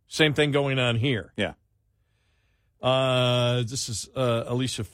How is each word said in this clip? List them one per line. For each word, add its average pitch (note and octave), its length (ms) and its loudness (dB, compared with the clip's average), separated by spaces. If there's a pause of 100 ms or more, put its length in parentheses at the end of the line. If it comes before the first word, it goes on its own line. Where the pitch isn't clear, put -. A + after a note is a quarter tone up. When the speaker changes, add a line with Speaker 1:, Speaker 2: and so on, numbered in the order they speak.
Speaker 1:
Same D#3 260 2
thing D3 200 2
going C#3 260 0
on B2 160 0
here. A#2 420 -2
Speaker 2:
Yeah. F#2+ 180 -2 (1300)
Speaker 1:
Uh, B2 840 2
this A#2+ 260 -6
is, A2+ 260 -8
uh, A#2+ 320 0
Alicia, B2 480 -4